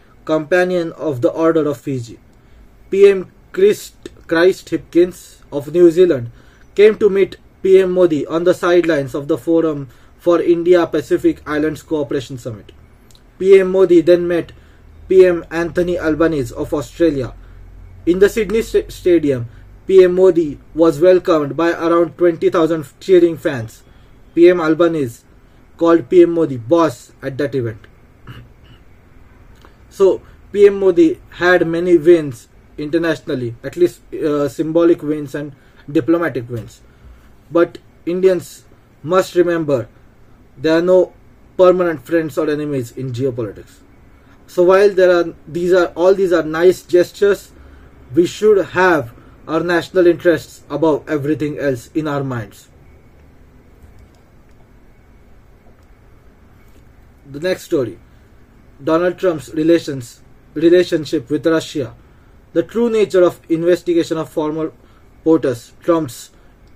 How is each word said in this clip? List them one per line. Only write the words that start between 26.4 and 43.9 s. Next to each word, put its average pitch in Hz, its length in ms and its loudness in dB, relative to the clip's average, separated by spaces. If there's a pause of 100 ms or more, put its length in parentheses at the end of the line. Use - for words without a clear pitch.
boss 156 560 -2 (100)
at 135 160 -10
that 143 160 -4
event. 117 320 -8 (400)
<clears throat> 120 80 -20 (1600)
So, 185 320 0 (300)
P 202 140 6
M 196 140 2
Modi 175 400 2 (100)
had 175 360 0
many 175 300 0
wins 151 520 0 (280)
internationally, 147 840 -6
at 139 140 -14
least, 175 240 0 (140)
uh, 147 340 -2
symbolic 165 540 0
wins 151 320 -8
and 147 200 -12 (360)
diplomatic 160 580 -4
wins. 117 320 -14 (720)
But 170 280 -2 (280)
Indians 180 580 -2 (380)
must 180 320 -2
remember 165 540 -2 (680)
there 160 220 0
are 170 40 0
no 180 300 2 (440)
permanent 180 480 2
friends 160 320 -4
or 156 140 -2
enemies 147 420 -6
in 131 200 -10
geopolitics. 117 680 -8 (680)